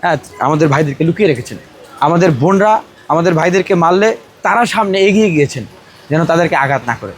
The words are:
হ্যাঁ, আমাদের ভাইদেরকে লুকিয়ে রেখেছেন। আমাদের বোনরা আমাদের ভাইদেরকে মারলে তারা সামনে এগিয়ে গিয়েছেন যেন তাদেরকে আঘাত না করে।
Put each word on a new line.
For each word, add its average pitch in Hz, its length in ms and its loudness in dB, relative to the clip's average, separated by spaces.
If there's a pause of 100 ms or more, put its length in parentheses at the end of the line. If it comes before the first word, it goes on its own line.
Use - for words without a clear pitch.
হ্যাঁ, 170 160 0 (220)
আমাদের 151 280 2
ভাইদেরকে 143 360 -2
লুকিয়ে 170 240 0
রেখেছেন। 120 300 -4 (420)
আমাদের 170 320 2
বোনরা 196 500 2 (260)
আমাদের 170 260 0
ভাইদেরকে 180 420 0
মারলে 190 420 2 (240)
তারা 220 240 0
সামনে 196 340 -2
এগিয়ে 202 320 2
গিয়েছেন 139 340 -2 (440)
যেন 160 160 0
তাদেরকে 165 300 0
আঘাত 135 320 0
না 117 140 -4
করে। 101 160 -12